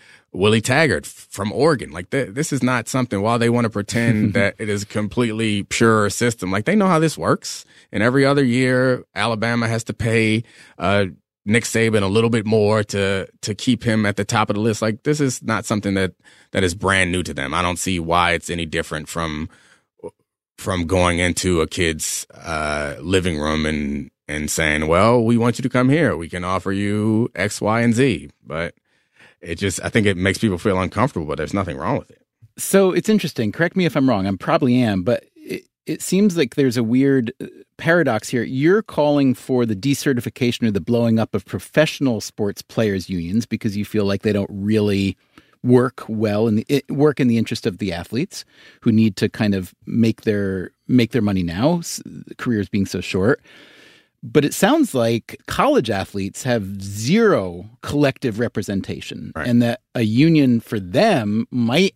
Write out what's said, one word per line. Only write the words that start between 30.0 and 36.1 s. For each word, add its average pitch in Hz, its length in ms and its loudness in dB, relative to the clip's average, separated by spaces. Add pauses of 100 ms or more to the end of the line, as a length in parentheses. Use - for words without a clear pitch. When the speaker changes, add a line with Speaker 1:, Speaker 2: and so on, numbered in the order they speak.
Speaker 1:
it 95 100 2
makes 95 220 0
people 98 180 2
feel 92 220 0
uncomfortable, 92 480 -2
but 76 100 -6
there's 76 160 -6
nothing 92 240 -4
wrong 92 220 -4
with - 100 -12
it. - 140 -20 (340)
Speaker 2:
So 190 340 2
it's 170 180 -2
interesting. 147 420 0
Correct 170 240 -4
me 185 100 2
if 156 100 -2
I'm 135 140 4
wrong. 98 160 2
I 101 140 0
probably 131 420 2
am, 101 220 0
but 117 220 -2 (100)
it, - 300 -12 (200)
it - 160 -6
seems 190 360 2